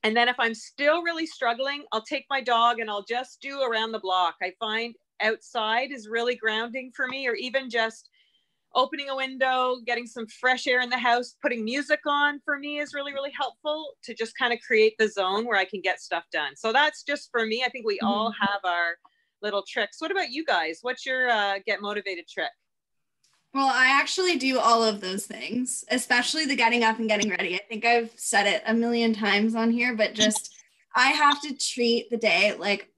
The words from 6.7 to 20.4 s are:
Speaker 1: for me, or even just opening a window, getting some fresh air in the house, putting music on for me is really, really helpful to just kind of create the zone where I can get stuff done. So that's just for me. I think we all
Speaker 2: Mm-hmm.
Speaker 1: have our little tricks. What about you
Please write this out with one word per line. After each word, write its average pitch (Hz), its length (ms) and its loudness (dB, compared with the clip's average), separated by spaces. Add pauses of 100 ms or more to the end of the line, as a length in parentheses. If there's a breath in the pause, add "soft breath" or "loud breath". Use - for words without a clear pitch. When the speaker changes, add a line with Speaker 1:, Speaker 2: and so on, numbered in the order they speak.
Speaker 1:
for 262 120 -4
me, 262 200 -6
or 240 60 0
even 254 340 -4
just 226 440 -2 (640)
opening 277 340 0
a 269 60 -4
window, 262 600 0 (100)
getting 240 180 -2
some 226 220 -10
fresh 254 400 0
air 254 140 4
in 247 100 -4
the 254 80 0
house, 240 420 2
putting 240 240 -2
music 285 400 0
on 285 400 2
for 285 140 -2
me 294 180 -8
is 294 160 -6
really, 285 200 -8
really 277 220 -6
helpful 302 580 -6 (100)
to 233 100 -12
just 220 240 -8
kind 240 160 0
of 233 80 -4
create 220 380 4
the 220 80 4
zone 196 400 -2
where 220 100 0
I 190 80 2
can 190 160 -10
get 180 180 -2
stuff - 320 -6
done. 143 240 -4
So 226 160 -2
that's 294 300 2
just - 300 -6
for 226 160 0
me. 226 180 -2
I 247 40 0
think 233 180 -8
we 202 140 -2
all 208 280 0
Speaker 2:
Mm-hmm. 208 160 -4
Speaker 1:
have 202 180 0
our 175 340 0 (440 soft breath)
little 202 260 -2
tricks. - 340 -4
What 320 100 -4
about 359 200 -2
you 294 120 -8